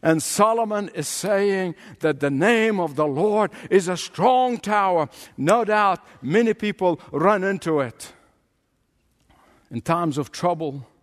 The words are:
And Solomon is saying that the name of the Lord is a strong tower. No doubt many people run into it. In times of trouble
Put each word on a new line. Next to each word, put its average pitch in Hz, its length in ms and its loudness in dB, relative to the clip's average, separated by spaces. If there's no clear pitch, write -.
And 160 220 2
Solomon 214 720 0
is 156 120 -6
saying 196 680 -2
that 147 200 0
the 143 120 0
name 220 480 2
of 156 160 -4
the 151 100 0
Lord 196 460 0
is 180 180 4
a 180 80 -2
strong 247 640 0
tower. 190 500 0
No 196 260 2
doubt 202 360 2
many 214 360 2
people 185 440 -2
run 185 320 2
into 175 360 -2
it. 120 320 -6
In 117 120 -8
times 165 360 -2
of 143 140 -6
trouble 156 560 -4